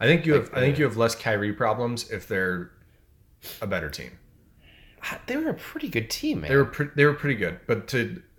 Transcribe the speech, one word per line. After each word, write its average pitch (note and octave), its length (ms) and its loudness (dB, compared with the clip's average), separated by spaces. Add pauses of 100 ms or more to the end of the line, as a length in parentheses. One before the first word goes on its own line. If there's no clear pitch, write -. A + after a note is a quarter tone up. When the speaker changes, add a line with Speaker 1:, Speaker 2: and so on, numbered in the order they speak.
Speaker 1:
I A2 60 2
think D#3 200 4
you D#3 80 4
Speaker 2:
Like, B2 140 4
Speaker 1:
have, - 60 -14
I C3+ 60 0
think C3+ 140 4
Speaker 2:
yeah. C#3+ 60 0
Speaker 1:
you D3 60 4
have A2 100 -2
less A2+ 180 4
Kyrie G#2 380 0
problems A#2 580 -2
if G2+ 160 -8
they're F2+ 460 -2 (920)
a - 60 -6
better E2+ 200 -4
team. C2 300 -12 (1080)
Speaker 2:
They B3+ 100 -4
were D#4 140 0
a F3 40 -2
pretty - 340 -8
good A2 220 0
team, C#4+ 300 -2
man. D3+ 100 -4
Speaker 1:
They C#3 60 6
were C#3 80 8
pre-, C#3+ 320 -2
they C#3+ 80 6
were D3 100 6
pretty C#3+ 220 0
good, F2 300 -4
but G#2+ 220 0
to A#2 340 -2 (160)